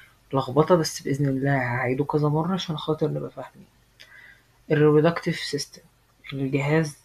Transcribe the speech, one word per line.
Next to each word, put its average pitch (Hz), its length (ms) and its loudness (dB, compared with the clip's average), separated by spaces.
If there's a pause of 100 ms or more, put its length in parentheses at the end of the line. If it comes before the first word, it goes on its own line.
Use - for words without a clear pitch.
(340)
لخبطة، 135 420 2
بس 160 260 -2
بإذن 143 280 0
الله 135 280 0
هعيده 127 460 -2
كذا 147 240 0
مرة 160 260 0
عشان 170 240 -6
خاطر 156 340 -2
نبقى 143 200 -8
فاهمين. - 360 -18 (1040)
الريبرودكتيف 151 640 4
system، - 460 -8 (520)
الجهاز 143 720 0